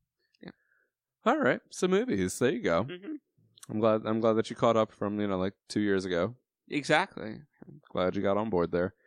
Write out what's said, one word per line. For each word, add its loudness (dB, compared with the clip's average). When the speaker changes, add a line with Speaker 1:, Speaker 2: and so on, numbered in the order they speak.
Speaker 1:
Yeah. -16
Speaker 2:
All 2
right. 0
So -2
movies. 0
There 2
you -6
go. 2
Speaker 1:
Mm-hmm. -12
Speaker 2:
I'm -2
glad, 4
I'm 0
glad 4
that 0
you -10
caught 4
up 2
from, -4
you 0
know, -2
like, -2
two 0
years 2
ago. 0
Speaker 1:
Exactly. -2
Speaker 2:
Glad 0
you -2
got 2
on -2
board 0
there. 0